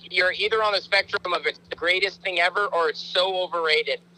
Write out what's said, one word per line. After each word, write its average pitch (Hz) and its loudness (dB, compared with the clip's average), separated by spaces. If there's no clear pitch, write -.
you're 180 2
either 214 0
on 208 2
the 190 0
spectrum 190 0
of 151 0
it's 143 -2
the - -10
greatest 180 -2
thing 180 -2
ever 185 2
or 165 2
it's 143 -6
so 185 0
overrated, 156 0